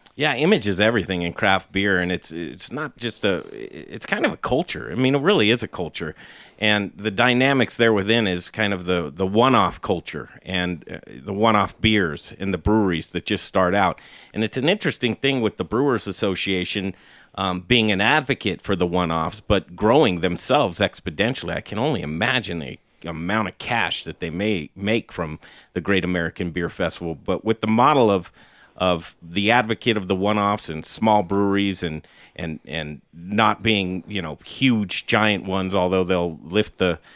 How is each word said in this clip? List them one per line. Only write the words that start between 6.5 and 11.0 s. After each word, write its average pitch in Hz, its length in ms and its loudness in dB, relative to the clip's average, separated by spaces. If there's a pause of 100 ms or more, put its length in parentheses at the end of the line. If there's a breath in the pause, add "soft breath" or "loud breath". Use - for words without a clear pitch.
and 104 360 2
the 101 160 -4
dynamics 123 680 2
there 113 160 6
within 107 320 2
is 90 240 -2
kind 104 240 -2
of 90 140 -6
the, 87 260 0
the 95 140 -2
one-off 110 540 4
culture - 480 -6 (120)
and, 87 500 -4
uh, - 80 -12 (240)